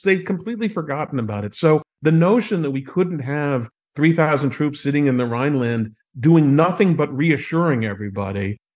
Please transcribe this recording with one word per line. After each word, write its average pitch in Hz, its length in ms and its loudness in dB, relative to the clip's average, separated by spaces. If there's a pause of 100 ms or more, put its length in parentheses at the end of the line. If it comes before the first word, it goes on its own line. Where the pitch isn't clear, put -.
They'd 190 220 0
completely 208 420 -4
forgotten 147 520 -6
about 104 260 -4
it. 104 80 -8
So 156 300 2 (180)
the 151 100 2
notion 180 520 2
that 139 80 -2
we 135 100 -4
couldn't 175 380 -2
have 139 500 -4 (260)
three 160 180 4
thousand 147 380 0
troops 147 280 -4
sitting 143 280 0
in 127 100 2
the 123 100 0
Rhineland 117 640 -2 (260)
doing 147 360 6
nothing 175 400 2
but 143 200 -2
reassuring 156 680 0
everybody, 98 720 -6 (180)